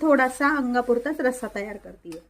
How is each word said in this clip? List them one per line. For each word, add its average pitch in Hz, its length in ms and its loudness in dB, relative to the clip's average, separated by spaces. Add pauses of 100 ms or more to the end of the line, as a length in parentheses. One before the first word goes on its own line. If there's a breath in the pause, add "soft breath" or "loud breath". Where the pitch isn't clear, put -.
थोडासा 277 560 4
अंगापुरताच 247 640 0
रस्सा 254 360 -2
तयार 208 220 -8
करतेय 175 420 -16 (100)